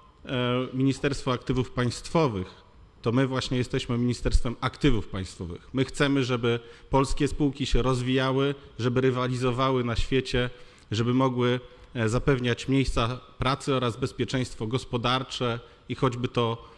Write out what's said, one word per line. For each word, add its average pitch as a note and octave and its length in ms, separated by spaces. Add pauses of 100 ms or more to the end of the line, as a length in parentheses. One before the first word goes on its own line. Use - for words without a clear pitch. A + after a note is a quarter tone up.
(240)
e, B2 500
Ministerstwo C3+ 580
Aktywów B2 380
Państwowych, B2 920 (400)
to A2+ 100
my C3 140
właśnie B2+ 320
jesteśmy B2 400
Ministerstwem A#2+ 640
Aktywów B2 480
Państwowych. F#2 640
My C3 120
chcemy, C#3 400
żeby A#2+ 360 (300)
polskie C#3 380
spółki C3+ 380
się - 160
rozwijały, C3 720 (240)
żeby B2 220
rywalizowały B2+ 840
na A#2 120
świecie, B2+ 540 (400)
żeby A#2 240
mogły, B2 460 (340)
e, A2+ 140
zapewniać B2 600
miejsca B2+ 520 (180)
pracy C3+ 360
oraz B2 220
bezpieczeństwo B2 720
gospodarcze B2 920 (280)
i B2+ 60
choćby B2 340
to, A#2 500